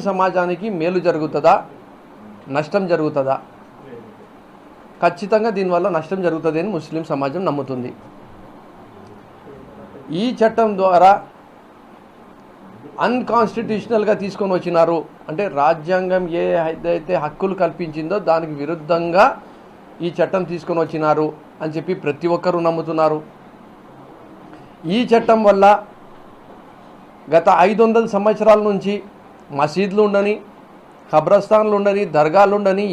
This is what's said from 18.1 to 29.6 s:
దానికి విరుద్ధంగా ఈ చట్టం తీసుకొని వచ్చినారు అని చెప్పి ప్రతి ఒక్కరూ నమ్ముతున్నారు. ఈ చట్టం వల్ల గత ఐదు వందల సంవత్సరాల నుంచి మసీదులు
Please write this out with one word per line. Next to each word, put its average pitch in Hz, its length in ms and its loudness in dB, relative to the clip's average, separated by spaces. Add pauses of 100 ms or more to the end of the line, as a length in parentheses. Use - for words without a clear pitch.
దానికి 160 320 0
విరుద్ధంగా 170 640 0 (800)
ఈ - 20 -2 (100)
చట్టం 180 320 0
తీసుకొని 170 320 -4
వచ్చినారు 156 420 0 (380)
అని 160 140 -6
చెప్పి 165 260 -6
ప్రతి 147 320 -4
ఒక్కరూ 175 320 -2
నమ్ముతున్నారు. 160 520 0 (1800)
ఈ - 20 0 (120)
చట్టం 226 380 4
వల్ల 196 160 6 (1700)
గత 165 160 4 (200)
ఐదు 214 160 0
వందల 226 300 2
సంవత్సరాల 208 540 4
నుంచి 196 260 -2 (640)
మసీదులు 185 500 0